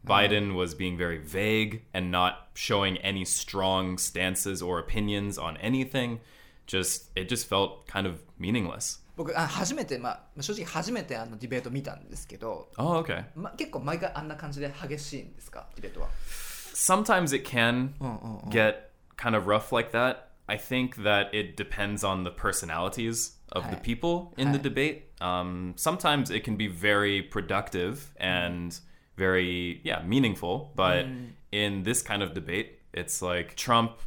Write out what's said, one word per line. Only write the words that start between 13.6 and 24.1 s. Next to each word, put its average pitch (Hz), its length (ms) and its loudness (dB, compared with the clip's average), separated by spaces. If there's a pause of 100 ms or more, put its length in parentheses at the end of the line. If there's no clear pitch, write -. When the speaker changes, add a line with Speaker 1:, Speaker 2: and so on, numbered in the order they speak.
Speaker 1:
構 147 80 -6
毎 147 200 -2
回 185 140 -4
あ 143 80 -6
ん 156 60 -8
な 151 80 -8
感 147 160 -10
じ 143 80 -8
で 143 100 -4
激 143 300 -8
し 143 200 -10
い - 40 -12
ん - 100 -16
で - 80 -14
す - 80 -18
か？ - 260 -14
デ - 60 -10
ィ - 20 -8
ベ - 60 -8
ー - 40 -10
ト - 80 -2
は。 - 80 2 (640)
Speaker 2:
Sometimes 185 600 4
it - 160 0
can 123 520 4
Speaker 1:
う 135 60 -6
ん 113 100 -6
う - 100 -10
ん 107 120 -8
う - 80 -12
ん。 - 20 -6
Speaker 2:
get 110 420 4 (260)
kind 117 200 0
of 95 100 0
rough 104 260 4
like 117 180 2
that. 123 400 0 (160)
I 107 100 -2
think 127 460 0
that 101 300 6
it 101 220 -2
depends 101 480 -2
on 95 200 0
the 90 80 -2
personalities 98 1040 -2 (180)
of 175 160 -2
the 104 80 -4
Speaker 1:
Hi. - 40 -10
Speaker 2:
people 170 560 0